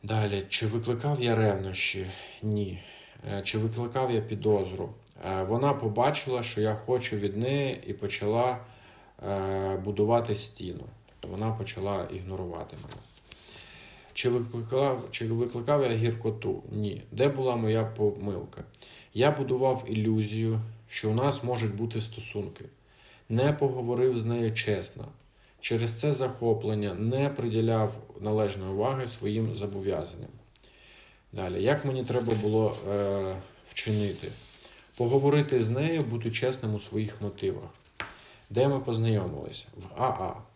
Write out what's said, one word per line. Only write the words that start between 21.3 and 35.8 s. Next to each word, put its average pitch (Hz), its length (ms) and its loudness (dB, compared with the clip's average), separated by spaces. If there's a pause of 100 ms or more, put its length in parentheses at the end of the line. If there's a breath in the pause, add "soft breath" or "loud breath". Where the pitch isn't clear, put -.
можуть 113 320 0
бути 113 260 -2
стосунки. - 640 -4 (640 loud breath)
Не 127 240 4
поговорив 127 680 2
з 110 60 -2
нею 117 280 0
чесно, - 540 -2 (580 soft breath)
через 113 340 0
це 147 120 2
захоплення 110 840 2
не 123 360 2
приділяв 113 640 2 (280)
належної 101 500 0
уваги 123 360 0
своїм 110 480 -2
зобов'язанням. - 760 -4 (1040 loud breath)
Далі, 92 300 -2
як 147 220 4
мені 131 180 0
треба 113 300 2
було, 107 420 4 (140)
е, 98 460 0 (320 loud breath)
вчинити? 104 600 -2 (680 loud breath)
Поговорити 135 680 4
з 110 60 2
нею, 156 320 2